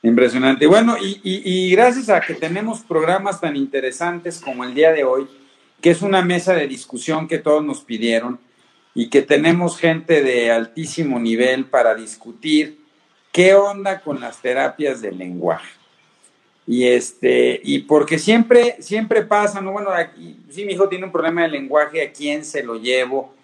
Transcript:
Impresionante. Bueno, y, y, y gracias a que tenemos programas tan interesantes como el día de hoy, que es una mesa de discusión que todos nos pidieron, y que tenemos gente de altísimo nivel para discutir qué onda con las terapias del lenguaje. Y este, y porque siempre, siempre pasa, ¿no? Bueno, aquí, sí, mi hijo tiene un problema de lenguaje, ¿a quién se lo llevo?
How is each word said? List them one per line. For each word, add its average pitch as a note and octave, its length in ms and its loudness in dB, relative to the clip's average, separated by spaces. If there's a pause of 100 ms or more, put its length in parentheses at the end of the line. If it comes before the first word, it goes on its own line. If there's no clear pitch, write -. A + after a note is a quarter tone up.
Impresionante. B2+ 680 2
Bueno, A3+ 280 6
y, G3 280 -8
y, G3 200 -4
y F#3 280 0
gracias A#3+ 360 4
a F#3+ 120 4
que D#3+ 140 -6
tenemos G3 480 -6
programas F#3 580 -2
tan D3+ 160 -4
interesantes C#3 840 -6
como B2 220 -10
el B2+ 100 -10
día D#3 200 4
de D3+ 100 0
hoy, C3 240 0 (540)
que E3+ 100 4
es E3+ 120 2
una F#3+ 200 2
mesa F3+ 320 0
de D3+ 140 -2
discusión D#3 580 -8
que D#3+ 120 -4
todos D3+ 260 2
nos C#3 160 -6
pidieron, A#2 580 -2 (560)
y A#2 160 -4
que C#3 120 4
tenemos E3 540 2
gente E3 460 0
de B2 300 2
altísimo C3+ 680 -4
nivel B2 460 0
para A#2 320 2
discutir A#2 840 -4 (540)
qué F#3 220 6
onda G3 440 2
con C#3 220 -8
las A#2+ 200 -14
terapias C3+ 600 -4
del F#2 160 -8
lenguaje. F2 500 -6 (960)
Y B2 220 0
este, B2 800 2
y C#3 160 -2
porque D3+ 400 2
siempre, A#3 580 4
siempre A3 440 -2
pasa, G#3 380 0
¿no? F#3+ 120 -8
Bueno, G3+ 180 -6
aquí, E3+ 480 -8 (100)
sí, E3 160 -12
mi G3+ 100 -6
hijo G3 140 2
tiene F#3 180 -6
un F3+ 60 -12
problema E3 300 -2
de E3 60 0
lenguaje, D3 580 -2
¿a - 60 -14
quién D3 320 -6
se D3 180 -8
lo A#2 140 -8
llevo? B2+ 680 -2